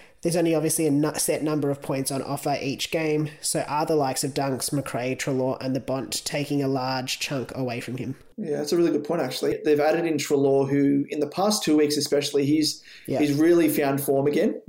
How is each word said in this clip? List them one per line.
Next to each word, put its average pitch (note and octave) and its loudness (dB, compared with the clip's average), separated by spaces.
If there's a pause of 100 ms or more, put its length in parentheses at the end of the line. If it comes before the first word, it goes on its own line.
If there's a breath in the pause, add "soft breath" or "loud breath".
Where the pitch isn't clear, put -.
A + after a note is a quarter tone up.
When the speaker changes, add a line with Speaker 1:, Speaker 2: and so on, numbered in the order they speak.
(220 loud breath)
Speaker 1:
There's E3+ 0
only E3 2
obviously D#3 0
a C#3+ 2
nu-, D3 2
set D3 -2
number D3+ 0
of C#3 -4
points C3+ -4
on C3+ -4
offer C#3+ -4
each - -6
game, D#3 -2 (120)
so - -4
are D3+ -4
the D#3+ 0
likes C3+ 0
of C3+ -4
Dunks, C#3 -4
McRae, C3 -4
Treloar C3 -2
and C3 -4
the B2+ -4
Bont C3 -6
taking C#3+ -2
a C3+ -2
large C3 -4
chunk C3 -6
away A#2+ -4
from B2 -8
him? B2+ -6 (220)
Speaker 2:
Yeah, D#3 -4
that's D3 -6
a E3+ 2
really E3+ 4
good - 0
point, E3 -2
actually. C#3+ -2
They've D3 4
added E3 2
in D#3 0
Treloar, C#3 2
who C#3 2
in D3+ -6
the D3 0
past G#3 0
two D3+ 2
weeks D3 4
especially, C#3+ 2
he's, D3+ 2 (240 loud breath)
Speaker 1:
Yeah. C3+ 0
Speaker 2:
he's D3 4
really E3 6
found C#3+ 2
form C#3 2
again, D#3 2